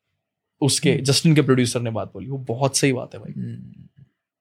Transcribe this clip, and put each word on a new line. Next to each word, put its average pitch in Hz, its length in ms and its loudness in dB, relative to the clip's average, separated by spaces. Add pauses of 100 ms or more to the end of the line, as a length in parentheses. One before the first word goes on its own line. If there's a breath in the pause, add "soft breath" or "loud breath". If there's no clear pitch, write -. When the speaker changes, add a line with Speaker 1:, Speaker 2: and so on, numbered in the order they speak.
(600)
Speaker 1:
उसके, 139 320 2
Speaker 2:
हम्म। 113 100 -2
Speaker 1:
Justin 143 320 4
के 147 80 6
producer 127 380 2
ने 120 100 -4
बात 98 220 -6
बोली, 98 160 -12
वो 135 100 -8
बहुत 127 380 -2
सही 139 160 2
बात 120 220 -8
है 104 60 -16
भाई। - 220 -12
Speaker 2:
हम्म। 120 640 -16 (360)